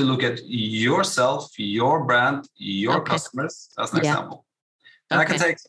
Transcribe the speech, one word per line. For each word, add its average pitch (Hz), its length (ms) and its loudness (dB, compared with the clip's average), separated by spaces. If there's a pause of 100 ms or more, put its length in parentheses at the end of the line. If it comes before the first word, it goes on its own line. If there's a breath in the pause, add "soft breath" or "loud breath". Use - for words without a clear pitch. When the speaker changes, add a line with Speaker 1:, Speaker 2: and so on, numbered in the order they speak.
Speaker 1:
to 135 100 4
look 127 200 0
at 120 140 -6
yourself, 123 960 0 (160)
your 110 380 0 (140)
brand, 127 320 2 (140)
your - 440 -2
Speaker 2:
Okay. - 140 -4
Speaker 1:
customers, 156 400 -6 (240)
as 110 160 -6
an - 100 2
Speaker 2:
Yeah. 151 80 2
Speaker 1:
example. - 280 -4 (720 soft breath)
And 160 120 2
I 214 40 2
can 165 100 0
Speaker 2:
Okay. 160 140 0
Speaker 1:
take 170 80 -2 (120)